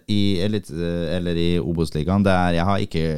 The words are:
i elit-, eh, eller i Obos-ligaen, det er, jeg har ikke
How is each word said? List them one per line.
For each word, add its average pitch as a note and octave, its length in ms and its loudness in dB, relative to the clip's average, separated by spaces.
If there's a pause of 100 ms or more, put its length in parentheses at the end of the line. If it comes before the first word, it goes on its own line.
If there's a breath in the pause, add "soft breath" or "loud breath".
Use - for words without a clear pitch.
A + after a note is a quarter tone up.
i G2+ 320 2
elit-, G#2 320 -2
eh, E2+ 460 -4
eller F2 220 -2
i E2+ 100 2 (100)
Obos-ligaen, E2 640 0
det F#2+ 100 4
er, F2 280 2
jeg F2+ 60 0
har G2 120 0
ikke E2 280 -2 (120)